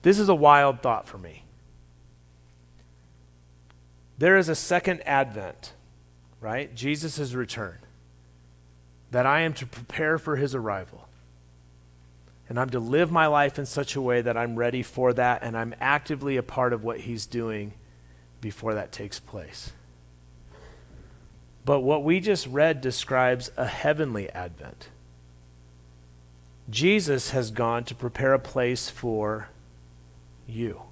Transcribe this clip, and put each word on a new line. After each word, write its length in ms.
This 180
is 80
a 80
wild 460
thought 260
for 100
me. 260
There 200
is 120
a 60
second 500
advent, 680
right? 360
Jesus' 580
return, 460
that 160
I 160
am 120
to 120
prepare 520
for 180
his 180
arrival. 540
And 120
I'm 100
to 100
live 320
my 140
life 320
in 80
such 300
a 60
way 200
that 160
I'm 180
ready 280
for 300
that 280
and 160
I'm 220
actively 580
a 60
part 300
of 100
what 180
he's 240
doing 480
before 340
that 160
takes 280
place. 520
But 160
what 240
we 160
just 260
read 360
describes 760
a 80
heavenly 640
advent. 600
Jesus 600
has 180
gone 360
to 100
prepare 400
a 40
place 500
for 600
you. 340